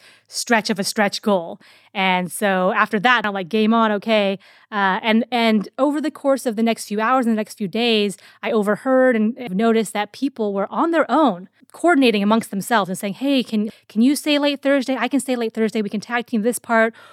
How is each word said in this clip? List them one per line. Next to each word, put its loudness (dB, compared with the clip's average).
stretch -2
of -4
a -4
stretch -2
goal." -2
And 0
so 0
after 0
that, 2
I'm -2
like, -6
"Game 2
on, 2
okay." 0
Uh, 0
and, 2
and 0
over 0
the -4
course -2
of -4
the -2
next -2
few -6
hours 2
and 2
the -2
next -6
few -4
days, 0
I -4
overheard 2
and -2
noticed 0
that -4
people -4
were -2
on -2
their 2
own 2
coordinating 4
amongst 2
themselves -2
and -6
saying, -6
"Hey, 0
can, -4
can -2
you 4
stay 0
late -2
Thursday? 0
I -2
can 0
stay -4
late -4
Thursday. -2
We -4
can -6
tag -6
team -2
this -2
part." 2